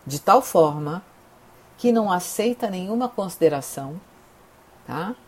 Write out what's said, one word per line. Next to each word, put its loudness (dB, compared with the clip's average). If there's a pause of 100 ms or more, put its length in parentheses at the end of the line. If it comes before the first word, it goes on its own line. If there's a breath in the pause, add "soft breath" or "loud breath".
de -8
tal 6
forma 2 (760)
que 2
não 0
aceita -2
nenhuma -4
consideração, -2 (840)
tá? -6 (120)